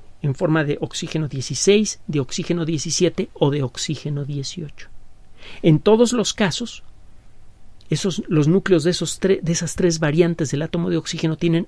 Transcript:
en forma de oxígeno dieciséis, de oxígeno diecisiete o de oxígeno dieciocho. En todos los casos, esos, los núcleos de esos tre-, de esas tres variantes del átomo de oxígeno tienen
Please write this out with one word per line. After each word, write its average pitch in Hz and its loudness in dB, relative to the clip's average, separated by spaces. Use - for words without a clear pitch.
en 139 -2
forma 160 0
de 147 -2
oxígeno 156 -6
dieciséis, 190 0
de 139 -2
oxígeno 170 -2
diecisiete 165 0
o 143 2
de 143 -2
oxígeno 143 -6
dieciocho. 143 -10
En 156 8
todos 220 6
los 240 0
casos, - -2
esos, 160 0
los 151 4
núcleos 180 4
de 175 2
esos - -4
tre-, 190 2
de 165 -2
esas 170 -2
tres 170 2
variantes 165 2
del 151 -2
átomo 170 -2
de 170 0
oxígeno 160 -2
tienen 170 2